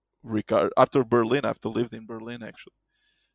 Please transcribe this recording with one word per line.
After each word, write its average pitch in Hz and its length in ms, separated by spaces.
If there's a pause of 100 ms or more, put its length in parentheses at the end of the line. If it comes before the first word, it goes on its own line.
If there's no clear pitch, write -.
(220)
Ricardo. 107 540
After 131 280
Berlin, 113 400
after 110 240
lived 113 260
in 113 120
Berlin, 117 360
actually. - 300 (640)